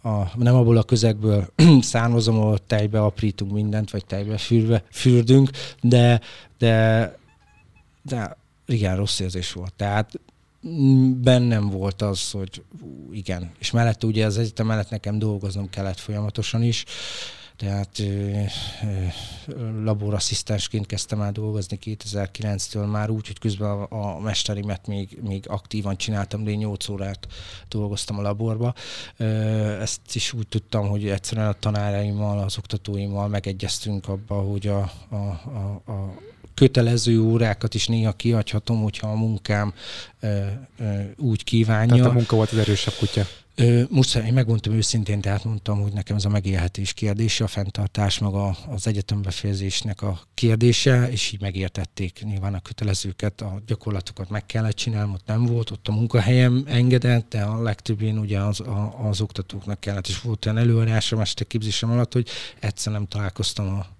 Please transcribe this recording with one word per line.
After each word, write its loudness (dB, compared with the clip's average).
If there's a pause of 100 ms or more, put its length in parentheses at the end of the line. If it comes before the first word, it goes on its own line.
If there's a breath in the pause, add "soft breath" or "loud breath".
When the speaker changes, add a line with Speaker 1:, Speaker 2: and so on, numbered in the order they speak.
Speaker 1:
a, -2
nem 6
abból 8
a 6
közegből 2 (200)
<clears throat> 10
származom, 2
ahol 4 (100)
tejbe 2
aprítunk 0
mindent, -2
vagy -6
tejbe -6
fürve-, 4
fürdünk, 6 (320 loud breath)
de, 6 (360 loud breath)
de, 4 (840)
de -6 (280)
igen, 0
rossz -2
érzés -6
volt. -12
Tehát, -2 (480)
mm, 4
bennem 4
volt -4
az, -2
hogy -10 (200)
ú, -16
igen. -8
És -6
mellette 0
ugye 2
az 0
egyetem -2
mellett -2
nekem -4
dolgoznom -4
kellett -6
folyamatosan -4
is, 0 (720 loud breath)
tehát, -4
ö, -2 (1040 loud breath)
ö, -6
laborasszisztensként -2
kezdtem -6
el -2
dolgozni -6
kétezer-kilenctől -6
már -2
úgy, -4
hogy -12
közben -2
a, -6
a -12
mesterimet -4
még, -8
még -6
aktívan -6
csináltam, -4
de -4
én -2
nyolc -6
órát -8 (420 loud breath)
dolgoztam -4
a -4
laborba. -2 (440 loud breath)
Ö, -4 (560)
ezt -8
is -4
úgy -6
tudtam, -2
hogy -2
egyszerűen -2
a 0
tanáraimmal, -2
az -4
oktatóimmal -4
megegyeztünk -4
abba, -6
hogy -4
a, 0 (180)
a, -8
a, -6 (100)
a -6 (400)
kötelező 4
órákat 2
is -2
néha 2
kihagyhatom, 0
hogyha -2
a -4
munkám, 0 (460 loud breath)
ö, -2 (340)
ö, -2 (180)
úgy 0
kívánja. 4
Speaker 2:
Tehát 8
a 2
munka 2
volt 4
az 0
erősebb 2
kutya. 0 (300)
Speaker 1:
Ö, 6
most 4
én 0
megmondtam 2
őszintén, 0
tehát -2
mondtam, -2
hogy -2
nekem -4
ez 0
a 2
megélhetés 0
kérdése, 0
a 0
fenntartás, -2
meg 0
a, -2 (120)
az -4
egyetem -2
befejezésnek -4
a -4 (140)
kérdése, 4
és -2
így -10
megértették -6
nyilván -4
a -4
kötelezőket, -4
a -8
gyakorlatokat -6
meg -6
kellett 0
csinálnom, -2
ott -10
nem 2
volt, 0
ott -10
a -2
munkahelyem 4
engedett, 4
de -2
a -2
legtöbbén -2
ugye 0
az, 0
a, -4 (120)
az 0
oktatóknak -6
kellett, -4
és -6
volt -4
olyan 2
előadásom, 2
este -2
képzésem -2
alatt, 2
hogy 2 (320 loud breath)
egyszer -4
nem -4
találkoztam -4
a -4 (140)